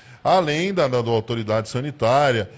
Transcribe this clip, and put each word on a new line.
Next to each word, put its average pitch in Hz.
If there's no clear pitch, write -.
Além 170
da, 170
da, 123
da 117
autoridade 110
sanitária 127